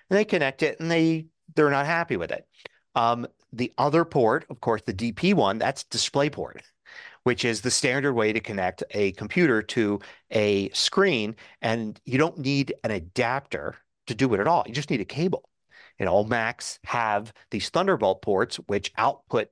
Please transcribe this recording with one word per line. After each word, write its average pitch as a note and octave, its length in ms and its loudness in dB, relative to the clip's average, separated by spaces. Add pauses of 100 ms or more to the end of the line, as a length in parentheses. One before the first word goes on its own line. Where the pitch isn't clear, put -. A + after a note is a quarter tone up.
And F#3+ 100 2
they G#3+ 60 2
connect D#3 400 -2
it C#3+ 160 -2
and E3 100 -4
they, E3 360 2 (280)
they're D3+ 160 4
not C#3 160 0
happy E3 300 -2
with E2+ 160 -6
it. - 120 -8 (520)
Um, A#2+ 320 2 (240)
the A#2 260 -4
other D3 260 4
port, C#3+ 460 2
of - 100 -16
course, A2+ 240 0
the A#2 80 -4
D A2 200 -2
P F#3 200 2
one, A2 260 4
that's A2 260 -2
DisplayPort, A#2 800 -4 (600)
which B2 220 0
is A2+ 160 0
the A#2+ 100 -2
standard C3+ 440 0
way A2 180 2
to A2 80 -2
connect F#2+ 500 -4
a G2+ 220 0
computer A2+ 500 0
to G#2 380 0 (320)
a G#2 380 2
screen. A#2 680 0 (260)
And A2 420 -4
you C3 140 -2
don't F3 200 2
need C#3 440 -2
an A2+ 80 -2
adapter G#2 840 -4 (320)
to A#2+ 80 -4
do B2+ 180 2
it F#2+ 60 4
at G#2+ 80 2
all. E3 180 4
You A2+ 80 -10
just C#3+ 160 -6
need C3 100 -2
a F#2+ 40 -6
cable. - 440 -4 (520)
And F#2+ 80 0
all G2 160 4
Macs A2+ 580 -4
have A2 500 -2 (200)
these G#2 160 -4
Thunderbolt D#3 540 0
ports, G2+ 340 0 (100)
which G2+ 320 -4
output - 540 0